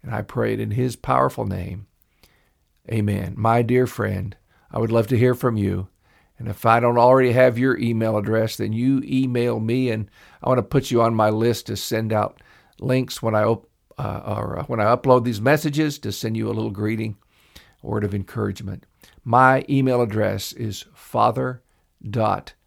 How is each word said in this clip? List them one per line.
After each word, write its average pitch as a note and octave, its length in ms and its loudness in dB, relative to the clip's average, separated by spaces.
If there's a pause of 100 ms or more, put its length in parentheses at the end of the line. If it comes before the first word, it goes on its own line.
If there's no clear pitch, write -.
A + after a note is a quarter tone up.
And A#2+ 100 -8
I A2 80 -4
pray A2 320 -4
it A2 60 -4
in A2 120 -4
his A#2+ 240 -2
powerful B2+ 520 0
name. F#2+ 400 -8 (1000)
Amen. G2+ 480 -2
My A2+ 280 2
dear B2+ 240 2
friend, G2 500 -6 (320)
I - 80 -8
would A2+ 140 -2
love A2+ 160 2
to B2 100 2
hear B2 160 4
from B2 240 -2
you. F#2+ 300 -2 (500)
And A#2 100 -10
if G#2 200 -4
I A#2 120 6
don't A#2+ 200 4
already B2+ 320 6
have B2 260 4
your B2+ 220 0
email A2+ 360 0
address, A2 420 -2
then G#2+ 160 -4
you B2+ 300 2
email A#2+ 560 0
me, B2 300 0
and A2 180 -4 (360)
I B2+ 60 -2
want B2+ 100 4
to G#2 40 -2
put - 280 -2
you A#2 100 4
on A#2 140 4
my G#2+ 160 4
list A2+ 360 0
to G#2+ 80 -6
send A2 380 -4
out G#2 300 -2 (360)
links B2+ 420 -2
when A2 140 -2
I G#2+ 80 2
op-, A2+ 260 -2 (300)
uh, - 260 -6
or, - 320 -6
uh, - 60 -6
when A#2 160 -4
I G#2 60 2
upload B2 380 4
these A2+ 160 -4
messages D3 600 0
to G#2 120 -8
send A2 240 -6
you A2 120 -4
a G#2+ 40 -4
little A2 200 -4
greeting, A2 440 -4 (680)
a - 40 -12
word G#2+ 160 -2
of G2+ 120 -4
encouragement. G2 720 -6 (360)
My C3 460 4
email C3 320 2
address G#2 500 -2
is G#2+ 340 -8 (100)
father A#2+ 640 -2 (480)
dot G#2 460 -2 (120)